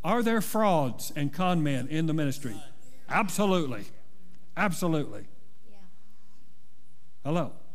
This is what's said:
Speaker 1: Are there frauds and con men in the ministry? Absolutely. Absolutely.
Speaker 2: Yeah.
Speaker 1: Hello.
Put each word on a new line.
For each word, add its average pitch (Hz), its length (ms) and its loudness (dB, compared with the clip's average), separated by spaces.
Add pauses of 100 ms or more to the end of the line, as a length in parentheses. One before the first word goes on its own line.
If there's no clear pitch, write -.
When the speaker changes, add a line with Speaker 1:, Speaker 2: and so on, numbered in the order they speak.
Speaker 1:
Are 220 180 2
there 226 200 4
frauds 170 720 2
and 143 160 2
con 180 320 4
men 139 240 0
in 156 180 2
the 156 80 2
ministry? 135 480 0 (480)
Absolutely. 175 760 2 (720)
Absolutely. 165 680 0 (440)
Speaker 2:
Yeah. - 80 -4 (1500)
Speaker 1:
Hello. 151 300 0 (220)